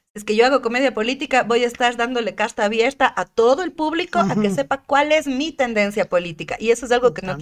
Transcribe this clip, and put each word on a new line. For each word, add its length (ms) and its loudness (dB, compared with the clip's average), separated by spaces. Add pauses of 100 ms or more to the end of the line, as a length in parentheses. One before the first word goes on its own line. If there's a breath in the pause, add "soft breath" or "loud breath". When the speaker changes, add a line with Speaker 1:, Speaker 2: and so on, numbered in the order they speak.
(140)
Speaker 1:
Es 100 -12
que 120 -2
yo 100 6
hago 160 4
comedia 320 0
política, 500 0
voy 200 2
a 40 2
estar 300 -2
dándole 380 -4
carta 300 -2
abierta 500 0
a 100 -2
todo 380 2
el 100 -6
público 560 -2
a 100 0
que 80 2
Speaker 2:
Ujú. 80 -2
Speaker 1:
sepa 280 -4
cuál 280 2
es 160 2
mi 240 -2
tendencia 580 0
política, 500 -4
y 120 2
eso 140 0
es 60 0
algo 220 4
que 80 -10
no 120 -6
Speaker 2:
También. 80 -10